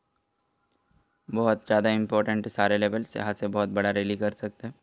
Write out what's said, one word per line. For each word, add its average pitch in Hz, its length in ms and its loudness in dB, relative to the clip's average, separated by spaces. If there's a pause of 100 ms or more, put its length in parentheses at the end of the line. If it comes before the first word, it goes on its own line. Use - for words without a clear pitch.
(1300)
बहुत 110 380 0
ज़्यादा 107 260 4
इंपॉर्टेंट 107 560 0
सारे 104 300 2
लेवल्स, 107 380 -2
यहाँ 107 160 -4
से 104 160 -6
बहुत 101 220 0
बड़ा 101 200 0
रैली 101 260 -2
कर 104 160 -2
सकते - 340 -10
हैं। 120 160 -14